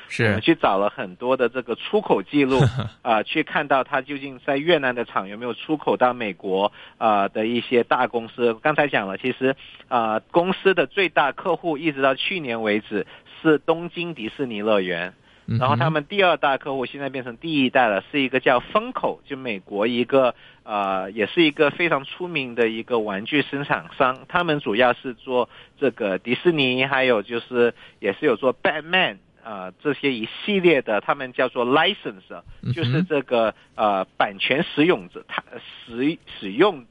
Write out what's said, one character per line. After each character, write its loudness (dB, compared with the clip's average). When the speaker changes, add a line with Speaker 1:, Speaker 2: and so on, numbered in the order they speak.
Speaker 1:
是。 0
Speaker 2:
我 4
们 0
去 4
找 0
了 2
很 -10
多 0
的 2
这 -6
个 -4
出 -2
口 0
记 2
录， 4
Speaker 1:
<laughs> -12
Speaker 2:
啊， 2
去 -2
看 -2
到 2
它 -2
究 -8
竟 -12
在 0
越 4
南 0
的 -4
厂 -4
有 -10
没 -10
有 -4
出 -4
口 0
到 4
美 -4
国， -2
啊， 2
的 -2
一 -2
些 2
大 0
公 -4
司。 0
刚 2
才 2
讲 -2
了， -6
其 -4
实， 0
啊， 0
公 2
司 2
的 2
最 0
大 2
客 -2
户 -4
一 -2
直 -4
到 4
去 -4
年 -4
为 2
止 -6
是 4
东 -2
京 -8
迪 -8
士 -4
尼 -6
乐 4
园。 -4
Speaker 1:
嗯 -2
哼。 -
Speaker 2:
然 2
后 2
他 0
们 -2
第 0
二 4
大 2
客 -6
户 -4
现 -10
在 -4
变 -8
成 -12
第 0
一 2
代 4
了， 0
是 0
一 0
个 0
叫 2
风 -2
口， -4
就 -10
美 -6
国 -2
一 0
个， 4
呃， -4
也 -2
是 2
一 6
个 2
非 -2
常 0
出 -10
名 -6
的 2
一 -6
个 -2
玩 -4
具 0
生 -6
产 -4
商， 2
他 -2
们 0
主 -4
要 4
是 -8
做 -2
这 2
个 -4
迪 -4
士 2
尼， 0
还 0
有 2
就 -6
是 2
也 -2
是 -6
有 2
做 0
Batman， 0
呃， -12
这 0
些 0
一 -4
系 2
列 6
的， 0
他 -2
们 -10
叫 0
做 -2
license， 0
Speaker 1:
嗯 -8
哼。 -2
Speaker 2:
就 -4
是 0
这 0
个， 0
呃， 2
版 -2
权 0
使 2
用 2
者， -16
他， -8
使-， -2
使 -8
用 2